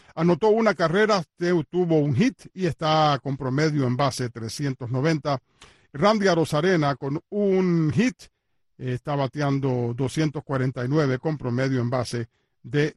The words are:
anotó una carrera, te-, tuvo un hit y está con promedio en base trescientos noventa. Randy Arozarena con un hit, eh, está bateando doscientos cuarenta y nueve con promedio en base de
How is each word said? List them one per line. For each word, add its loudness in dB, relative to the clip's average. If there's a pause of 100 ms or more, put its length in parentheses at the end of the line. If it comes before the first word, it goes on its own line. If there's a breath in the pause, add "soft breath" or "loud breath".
(160 soft breath)
anotó 2
una 4
carrera, 2 (140)
te-, -2 (180)
tuvo 2
un 2
hit 0
y -4
está 0
con -6
promedio 0
en 0
base -2
trescientos -8
noventa. 0 (540 soft breath)
Randy 2
Arozarena 2
con -6 (100)
un 2
hit, 2 (640)
eh, -6
está -6
bateando -2
doscientos -2
cuarenta -4
y -4
nueve 2
con -4
promedio -2
en -2
base -4 (340)
de -2